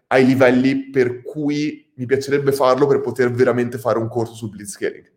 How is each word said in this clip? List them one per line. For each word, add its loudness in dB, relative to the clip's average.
ai 4
livelli 2
per 0
cui -6
mi -10
piacerebbe 0
farlo 2
per 2
poter -2
veramente 0
fare -2
un -4
corso -6
sul -10
blitzscaling. -10